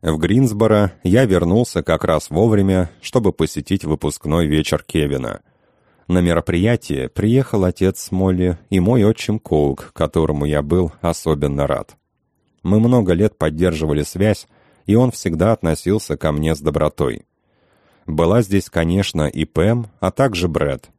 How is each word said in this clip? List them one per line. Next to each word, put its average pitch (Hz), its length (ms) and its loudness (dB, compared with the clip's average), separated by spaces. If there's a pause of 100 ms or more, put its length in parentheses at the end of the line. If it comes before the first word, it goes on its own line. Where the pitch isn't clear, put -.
В 80 160 0
Гринсборо 107 720 2 (100)
я 107 220 4
вернулся 92 580 0
как 80 220 -2
раз 80 260 0
вовремя, 95 600 2 (100)
чтобы 101 320 0
посетить - 520 -4
выпускной 78 640 -2
вечер 76 400 0
Кевина. 65 540 -4 (680)
На 90 140 2
мероприятие 85 880 0
приехал 110 560 0
отец - 480 -2
Молли 92 440 0 (140)
и 98 80 2
мой 110 260 2
отчим 107 360 -2
Коук, 73 540 -2
которому 76 500 -2
я 73 180 0
был 85 380 0
особенно 71 680 -2
рад. - 300 -6 (680)
Мы 98 160 2
много 113 360 2
лет 101 220 0
поддерживали 78 680 -2
связь, 98 440 -2 (380)
и 101 100 0
он 123 160 4
всегда 90 420 0
относился 82 640 -2
ко 78 140 -2
мне 76 240 0
с 71 60 -10
добротой. 73 640 -2 (840)
Была 85 360 2
здесь, 98 260 0
конечно, 85 580 0
и 76 180 -2
Пэм, 110 440 0 (100)
а 92 140 -2
также 98 340 0
Брэд. 73 520 -4